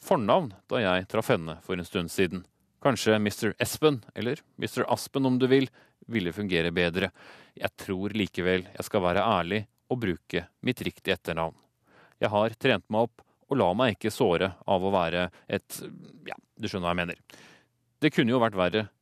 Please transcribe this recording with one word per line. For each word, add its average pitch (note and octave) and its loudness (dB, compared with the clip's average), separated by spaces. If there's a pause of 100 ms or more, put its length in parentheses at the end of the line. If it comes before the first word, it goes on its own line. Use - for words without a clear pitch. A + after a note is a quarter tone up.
fornavn C#3 2 (180)
da B2 -2
jeg F#2+ 2
traff A2 -2
henne D#2+ 0
for F#2 -6
en E2+ -10
stund E2+ -4
siden. F#2 0 (420)
Kanskje A2+ 2
mister G#2 -2 (100)
Espen, C#3+ 0 (100)
eller B2 -6 (180)
mister A2 -4
Aspen C3+ -2
om B2+ 2
du B2+ 4
vil, C3 4 (420)
ville F#2 -2
fungere F2 0
bedre. F2+ 0 (420)
Jeg - -6
tror G2 -6
likevel F#2 0
jeg - -8
skal G2 0
være F2+ 2
ærlig G2+ 0 (260)
og B2+ -4
bruke F2 -4 (180)
mitt B2+ -4
riktige F2+ -2
etternavn. E2 -6 (640)
Jeg A2 0
har A2 0
trent A#2 0
meg A2+ 2
opp - -20 (240)
og C3+ 0
la F2 4
meg A2 2
ikke G#2+ -4
såre F#2 2 (160)
av F#2 2
å G2 0
være F2+ 0 (180)
et, - -6 (440)
ja, - -12 (240)
du G#2+ -8
skjønner F2 -4
hva F2 0
jeg F2 -2
mener. F2 -10 (840)
Det D3+ 4
kunne B2+ 2
jo B2 4
vært G#2 0
verre. G#2 2 (120)